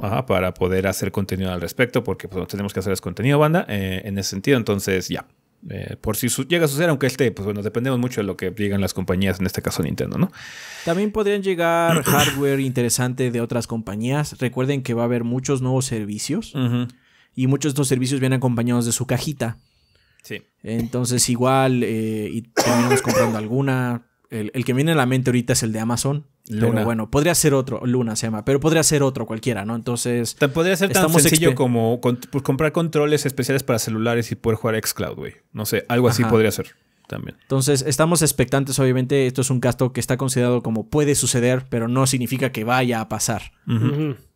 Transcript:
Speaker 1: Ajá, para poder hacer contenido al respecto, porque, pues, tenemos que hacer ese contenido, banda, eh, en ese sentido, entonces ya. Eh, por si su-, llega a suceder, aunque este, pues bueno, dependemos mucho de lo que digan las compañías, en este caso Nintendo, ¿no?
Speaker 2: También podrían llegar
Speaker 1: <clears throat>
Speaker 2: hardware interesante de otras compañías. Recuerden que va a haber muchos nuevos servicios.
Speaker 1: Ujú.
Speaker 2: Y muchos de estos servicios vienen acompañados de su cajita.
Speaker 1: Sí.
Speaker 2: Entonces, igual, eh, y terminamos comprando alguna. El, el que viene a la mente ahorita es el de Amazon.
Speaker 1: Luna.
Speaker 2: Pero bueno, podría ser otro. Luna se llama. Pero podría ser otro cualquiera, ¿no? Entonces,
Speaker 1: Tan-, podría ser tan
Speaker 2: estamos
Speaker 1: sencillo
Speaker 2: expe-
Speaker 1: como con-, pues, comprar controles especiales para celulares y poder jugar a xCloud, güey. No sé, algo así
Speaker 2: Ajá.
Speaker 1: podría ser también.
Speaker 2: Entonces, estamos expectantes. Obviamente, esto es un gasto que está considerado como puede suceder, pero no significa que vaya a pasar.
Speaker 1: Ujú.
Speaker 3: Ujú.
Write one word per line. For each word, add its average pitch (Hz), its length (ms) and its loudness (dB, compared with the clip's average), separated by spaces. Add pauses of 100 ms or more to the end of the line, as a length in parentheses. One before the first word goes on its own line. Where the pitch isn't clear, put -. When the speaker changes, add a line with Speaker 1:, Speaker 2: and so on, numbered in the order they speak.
Speaker 1:
Ajá, 120 240 -2
para 92 260 2
poder 92 340 0
hacer 95 240 -2
contenido 95 420 -4
al 90 80 -6
respecto, 120 440 0
porque, 98 240 -6
pues, 92 200 -6
tenemos 101 260 -6
que 98 60 -2
hacer 95 120 -2
ese 92 100 -2
contenido, 117 360 0
banda, 156 300 2
eh, 95 360 -4
en 98 140 -4
ese 98 120 -4
sentido, 123 280 2
entonces 98 500 0
ya. - 180 -6 (440)
Eh, 98 280 -10
por 110 180 -4
si 123 120 -2
su-, 131 180 -2
llega 135 200 2
a - 20 -2
suceder, 156 220 0
aunque 139 160 0
este, 127 240 0
pues 101 160 -6
bueno, 104 160 -4
dependemos 120 360 -2
mucho 123 220 -2
de 104 60 -2
lo 92 100 -6
que 92 140 -6
digan 98 300 -2
las 92 120 0
compañías, 92 460 0
en 92 80 0
este - 160 -4
caso - 200 -2
Nintendo, - 360 -4
¿no? 185 120 0 (540)
Speaker 2:
También 196 280 0
podrían 208 300 0
llegar 170 600 2
Speaker 1:
<clears throat> - 20 -8
Speaker 2:
hardware 139 560 2
interesante 127 720 0
de 120 100 -2
otras 117 280 -2
compañías. 117 720 -4
Recuerden 127 420 -2
que 127 100 -4
va 117 100 0
a - 20 2
haber 120 200 0
muchos 131 380 -2
nuevos 127 240 0
servicios. 110 680 -4
Speaker 1:
Ujú. 123 320 0 (480)
Speaker 2:
Y 131 100 0
muchos 139 260 2
de - 20 -10
estos 139 140 0
servicios 131 320 0
vienen 131 180 2
acompañados 120 480 2
de 117 60 0
su 120 140 -2
cajita. 123 500 -4 (680)
Speaker 1:
Sí. - 180 -12 (220)
Speaker 2:
Entonces, 120 640 -2
igual, 127 540 2
eh, 110 460 -2
y 110 120 -6
terminamos 120 580 2
comprando 113 380 0
alguna. 123 640 -2 (280)
El, 107 240 -6
el 127 100 -2
que 127 80 0
viene 143 200 2
a - 20 2
la 139 120 4
mente 131 240 2
ahorita 123 220 2
es 123 100 2
el 113 100 -2
de 107 80 -4
Amazon. 131 460 -2 (220)
Speaker 1:
Luna. 113 240 2
Speaker 2:
Pero 110 120 2
bueno, 113 260 -2
podría 147 240 2
ser 147 200 4
otro. 131 320 0
Luna 123 300 0
se 117 100 -2
llama. 110 180 -4
Pero 139 160 4
podría 156 220 4
ser 147 200 2
otro 131 240 0
cualquiera, 113 380 -4
¿no? 113 120 -4
Entonces, 120 600 -2
Speaker 1:
Tan-, 143 160 2
podría 170 240 2
ser 190 140 2
tan 190 140 4
Speaker 2:
estamos 160 180 6
Speaker 1:
sencillo 156 300 4
Speaker 2:
expe- - 20 -2
Speaker 1:
como 120 460 2
con-, 123 180 2 (120)
pues, 135 120 -2
comprar 151 300 0
controles 151 540 2
especiales 131 360 0
para 120 160 0
celulares 113 540 0
y - 20 -4
poder 110 240 0
jugar 113 160 0
a 110 120 0
xCloud, 85 300 -6
güey. - 180 -12 (180)
No 107 140 -8
sé, - 220 -2
algo 123 200 4
así 120 140 4
Speaker 2:
Ajá. 113 80 2
Speaker 1:
podría 113 200 6
ser - 180 -6 (400)
también. - 340 -10
Speaker 2:
Entonces, 135 440 2
estamos 160 360 2
expectantes. 139 560 0
Obviamente, 131 480 2
esto 127 160 0
es - 80 -2
un 127 100 0
gasto 123 320 0
que 120 80 -4
está 127 160 0
considerado 123 460 0
como 110 260 -4
puede 147 260 2
suceder, 127 540 2
pero 117 200 -2
no 131 180 2
significa 127 460 0
que 110 120 -6
vaya 120 360 2
a 110 80 -6
pasar. 107 440 -4 (140)
Speaker 1:
Ujú. 113 200 0
Speaker 3:
Ujú. 147 300 -2 (200)